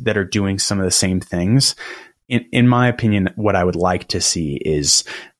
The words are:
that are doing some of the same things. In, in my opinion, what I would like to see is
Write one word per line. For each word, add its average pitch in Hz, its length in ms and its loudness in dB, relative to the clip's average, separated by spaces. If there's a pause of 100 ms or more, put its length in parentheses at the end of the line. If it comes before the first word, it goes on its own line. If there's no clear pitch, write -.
that 110 120 0
are 101 80 0
doing 98 340 -2
some 101 200 -2
of 95 80 0
the 90 40 -2
same 92 300 0
things. 95 540 0 (560)
In, 120 200 -2
in 123 160 4
my 123 220 4
opinion, 104 480 0
what 104 180 0
I 90 80 2
would 90 140 0
like 90 320 0
to 90 140 -4
see 76 320 -2
is 73 500 0 (360)